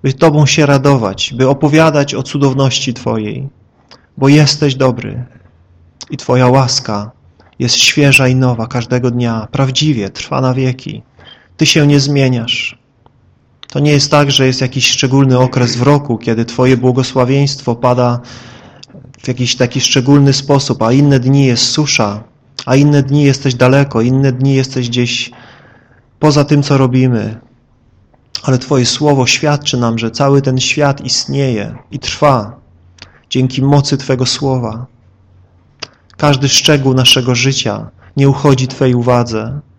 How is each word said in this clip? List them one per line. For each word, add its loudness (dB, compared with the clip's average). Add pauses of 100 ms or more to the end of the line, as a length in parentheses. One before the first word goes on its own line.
by -2
Tobą 4
się 2
radować, 0
by 2
opowiadać 2
o -4
cudowności -2
Twojej, -6 (680)
bo 2
jesteś 2
dobry -4 (880)
i -10
Twoja 2
łaska 0 (480)
jest -2
świeża 2
i 2
nowa 0
każdego -2
dnia, -4
prawdziwie -2
trwa -6
na 0
wieki. -4 (540)
Ty 0
się 2
nie 4
zmieniasz. -2 (920)
To -4
nie 2
jest 0
tak, 2
że 2
jest 0
jakiś -2
szczególny 2
okres 0
w -2
roku, 2
kiedy -2
Twoje 2
błogosławieństwo 0
pada 0 (1000)
w -10
jakiś -4
taki -2
szczególny 4
sposób, 0
a 2
inne 4
dni 2
jest 0
susza, -2 (420)
a 2
inne 4
dni 0
jesteś 0
daleko, 2
inne 2
dni 0
jesteś -2
gdzieś -4 (880)
poza 2
tym, 2
co 0
robimy. 0 (1000)
Ale 0
Twoje 0
Słowo 0
świadczy -2
nam, -2
że -4
cały 0
ten -2
świat -2
istnieje -4 (160)
i -10
trwa -2 (720)
dzięki -2
mocy 2
Twego -2
Słowa. -4 (1300)
Każdy 0
szczegół 2
naszego 2
życia -4 (260)
nie 4
uchodzi 2
Twej 0
uwadze. -2 (180)